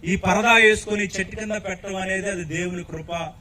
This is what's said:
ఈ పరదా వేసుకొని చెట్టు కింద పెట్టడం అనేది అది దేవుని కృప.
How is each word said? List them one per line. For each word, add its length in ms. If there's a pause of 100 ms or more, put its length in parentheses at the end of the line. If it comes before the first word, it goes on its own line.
ఈ 100
పరదా 360
వేసుకొని 520
చెట్టు 320
కింద 140
పెట్టడం 460
అనేది 340
అది 140
దేవుని 400
కృప. 280 (280)